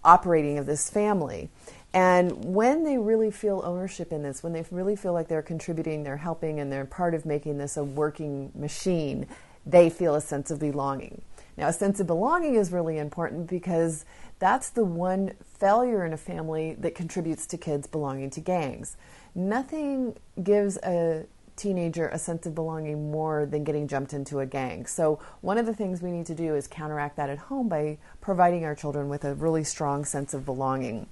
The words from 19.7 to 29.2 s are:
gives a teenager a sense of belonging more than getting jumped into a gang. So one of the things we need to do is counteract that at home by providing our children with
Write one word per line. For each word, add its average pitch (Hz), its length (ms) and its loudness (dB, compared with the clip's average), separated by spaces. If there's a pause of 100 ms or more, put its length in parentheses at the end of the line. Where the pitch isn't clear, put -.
gives 202 360 4
a 165 480 0 (280)
teenager 170 540 -2
a - 100 -4
sense 165 280 -6
of 160 80 -6
belonging 156 580 -4
more 156 320 0
than 147 180 -2
getting 147 240 -2
jumped 139 280 -4
into 139 260 -4
a 135 60 -2
gang. 131 400 -6
So 156 340 2 (220)
one 196 160 0
of 233 80 0
the 226 80 -2
things 185 260 -4
we 180 100 -6
need 170 160 -4
to 170 80 -6
do 160 200 -2
is 143 120 -2
counteract 151 520 -6
that 147 100 -2
at 139 80 -4
home 254 320 -4
by 151 300 -2 (240)
providing 175 420 4
our 151 100 -2
children 143 360 -4
with 143 120 -4